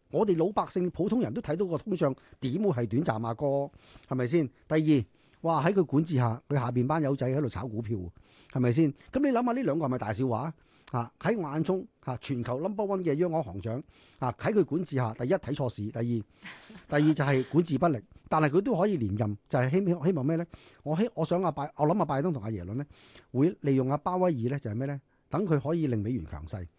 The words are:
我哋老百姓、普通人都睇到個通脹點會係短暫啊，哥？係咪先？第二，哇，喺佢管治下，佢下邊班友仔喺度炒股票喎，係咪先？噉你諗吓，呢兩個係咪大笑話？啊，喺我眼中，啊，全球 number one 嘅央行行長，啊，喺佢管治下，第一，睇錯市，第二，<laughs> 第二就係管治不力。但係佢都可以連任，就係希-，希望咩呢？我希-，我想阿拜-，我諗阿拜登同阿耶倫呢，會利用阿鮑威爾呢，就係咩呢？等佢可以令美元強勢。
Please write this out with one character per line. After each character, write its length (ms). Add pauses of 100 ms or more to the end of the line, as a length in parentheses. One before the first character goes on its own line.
(120)
我 140
哋 120
老 140
百 160
姓、 220
普 180
通 140
人 120
都 80
睇 140
到 100
個 120
通 180
脹 200 (240)
點 220
會 80
係 180 (160)
短 180
暫 60
啊， 60
哥？ 120 (640)
係 60
咪 120
先？ 220 (180)
第 60
二， 320 (360)
哇， 220
喺 100
佢 120
管 180
治 120
下， 340
佢 60
下 160
邊 160
班 160
友 120
仔 140
喺 100
度 80
炒 200
股 140
票 160
喎， 120 (440)
係 60
咪 120
先？ 200 (220)
噉 60
你 100
諗 160
吓， 80
呢 100
兩 160
個 60
係 40
咪 100
大 140
笑 140
話？ 260 (380)
啊， 280
喺 180
我 140
眼 120
中， 220 (160)
啊， 200
全 220
球 160
number 260
one 160
嘅 140
央 160
行 120
行 180
長， 200 (380)
啊， 140
喺 200
佢 120
管 180
治 140
下， 160
第 120
一， 80
睇 220
錯 140
市， 200
第 80
二， 60
<laughs> 960
第 80
二 60
就 120
係 240
管 140
治 140
不 100
力。 140 (260)
但 140
係 80
佢 120
都 160
可 100
以 100
連 180
任， 220 (120)
就 100
係 120
希-， 60 (280)
希 80
望 120
咩 120
呢？ 80 (380)
我 140
希-， 160
我 120
想 180
阿 80
拜-， 240
我 120
諗 120
阿 60
拜 160
登 120
同 100
阿 60
耶 140
倫 120
呢， 100 (460)
會 300
利 140
用 140
阿 80
鮑 220
威 120
爾 200
呢， 80
就 100
係 60
咩 100
呢？ 160 (280)
等 180
佢 140
可 120
以 140
令 100
美 140
元 140
強 200
勢。 200 (140)